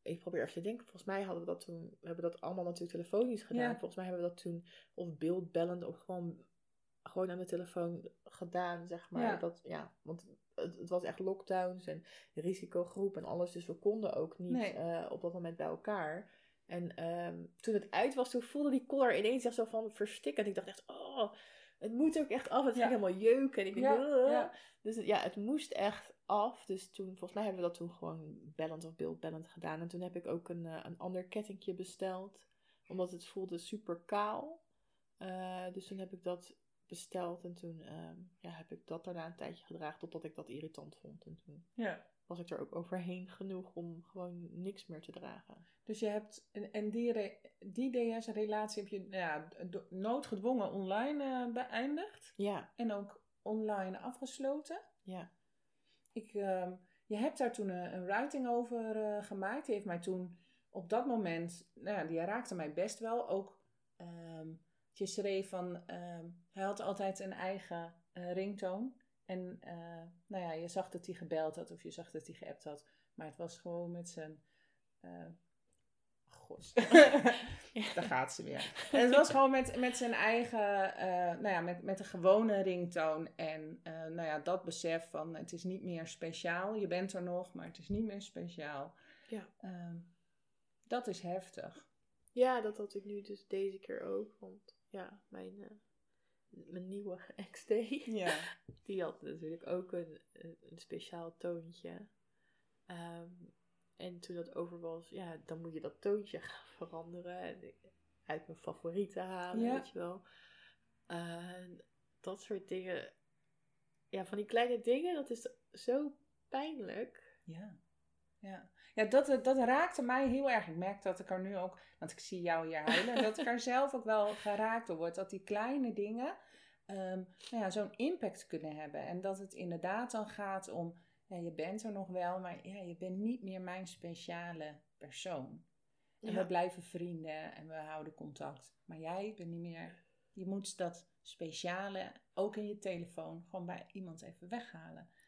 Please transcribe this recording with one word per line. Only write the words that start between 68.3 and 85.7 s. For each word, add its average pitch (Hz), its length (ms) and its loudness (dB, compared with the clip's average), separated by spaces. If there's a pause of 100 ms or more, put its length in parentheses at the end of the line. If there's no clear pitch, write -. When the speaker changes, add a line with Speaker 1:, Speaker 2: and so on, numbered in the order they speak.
Speaker 2:
ringtoon. 196 680 -2 (240)
En, 180 360 -4
eh, 170 420 -10 (240)
nou 190 180 -4
ja, 165 80 -2
je 165 160 -4
zag 190 220 0
dat 175 160 -8
hij 180 80 -6
gebeld 160 420 0
had 170 140 -8
of 170 120 -14
je 165 80 -10
zag 165 200 -12
dat 156 160 -10
hij 160 80 -14
geappt - 300 -14
had. 147 220 -10 (280)
Maar 160 120 -10
het 151 100 -12
was 170 220 -8
gewoon 175 320 -4
met 175 180 -8
zijn, 156 340 -10 (580)
eh, 175 260 -12 (1000)
gos. - 460 -16
Speaker 1:
<laughs> 262 720 12 (280)
Ja. - 220 -2
Speaker 2:
Daar 170 100 2
gaat 131 300 2
ze - 80 -6
weer. - 500 -4
En 277 80 10
het 247 140 10
was 302 160 12
gewoon 269 200 10
met, 262 260 4
met 247 200 4
zijn 240 160 2
eigen, 214 840 4
eh, 185 120 0 (300)
nou 208 100 0
ja, 185 120 4
met, 175 220 -2
met 190 160 0
een 196 60 -6
gewone 196 580 8
ringtoon. 175 760 2
En, 156 460 -4
eh, 170 100 -8
nou 160 300 -6
ja, 151 160 0
dat 180 260 0
besef 165 460 0
van, 160 260 -4
het 160 160 -10
is 170 120 -6
niet 185 180 -4